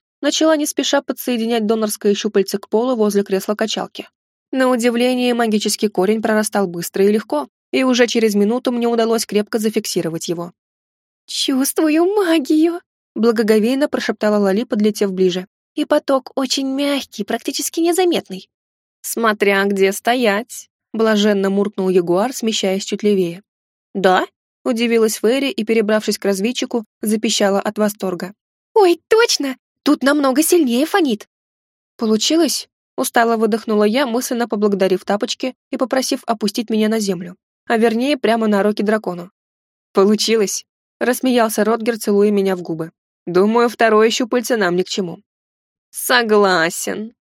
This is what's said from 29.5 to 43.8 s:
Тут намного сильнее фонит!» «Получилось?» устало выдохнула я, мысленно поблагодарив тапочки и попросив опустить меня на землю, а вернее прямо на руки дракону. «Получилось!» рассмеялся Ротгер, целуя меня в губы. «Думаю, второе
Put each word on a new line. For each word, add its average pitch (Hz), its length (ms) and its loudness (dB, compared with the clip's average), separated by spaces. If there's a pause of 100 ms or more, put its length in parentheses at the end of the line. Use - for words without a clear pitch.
Тут 285 200 2
намного 277 400 2
сильнее 277 420 2
фонит!» 302 420 0 (680)
«Получилось?» 240 720 0 (300)
устало 233 400 0
выдохнула 214 480 0
я, 247 200 0
мысленно 240 420 -4
поблагодарив 196 580 0
тапочки 247 480 -4 (180)
и 269 60 -6
попросив 262 480 -2
опустить 226 440 -4
меня 214 200 0
на 226 100 0
землю, 185 380 -6 (300)
а 233 100 0
вернее 233 400 0
прямо 226 300 0
на 202 160 2
руки 208 200 0
дракону. 196 480 -4 (640)
«Получилось!» 214 720 2 (340)
рассмеялся 233 640 0
Ротгер, 226 360 0
целуя 208 320 2
меня 190 240 0
в 180 60 -6
губы. 165 300 -8 (340)
«Думаю, 214 440 2
второе 220 400 4